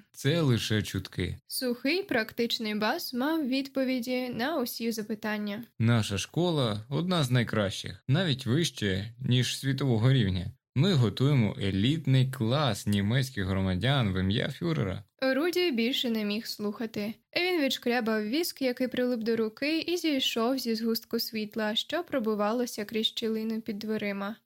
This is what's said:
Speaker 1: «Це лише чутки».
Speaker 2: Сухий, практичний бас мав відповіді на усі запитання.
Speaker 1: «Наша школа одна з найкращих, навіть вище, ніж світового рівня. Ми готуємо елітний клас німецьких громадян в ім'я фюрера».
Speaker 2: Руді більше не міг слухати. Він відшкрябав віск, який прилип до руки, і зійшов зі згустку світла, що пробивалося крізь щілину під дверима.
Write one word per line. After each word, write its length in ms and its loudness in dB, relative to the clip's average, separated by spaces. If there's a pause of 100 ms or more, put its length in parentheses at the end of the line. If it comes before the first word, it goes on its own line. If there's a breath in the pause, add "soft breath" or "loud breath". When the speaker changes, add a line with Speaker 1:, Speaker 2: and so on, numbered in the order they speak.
(120)
Speaker 1:
«Це 280 2
лише 420 2
чутки». 640 -4
Speaker 2:
Сухий, 560 -2
практичний 720 -2
бас 400 -2
мав 340 0
відповіді 800 -2
на 320 -2
усі 320 -2
запитання. 720 -4 (140)
Speaker 1:
«Наша 400 2
школа 680 0
одна 360 0
з 60 -2
найкращих, 800 0
навіть 380 2
вище, 720 0
ніж 380 2
світового 540 2
рівня. 400 2 (220)
Ми 180 4
готуємо 720 4
елітний 680 2
клас 560 0
німецьких 600 0
громадян 640 2
в 80 0
ім'я 280 0
фюрера». 560 -4 (160)
Speaker 2:
Руді 500 0
більше 400 0
не 140 -2
міг 220 -4
слухати. 680 -6 (220)
Він 240 2
відшкрябав 640 0
віск, 380 -2
який 260 0
прилип 320 0
до 160 0
руки, 420 -2
і 180 -2
зійшов 600 0
зі 160 -2
згустку 460 -2
світла, 540 -4
що 300 -2
пробивалося 800 0
крізь 220 -2
щілину 540 -2
під 180 -6
дверима. 680 -4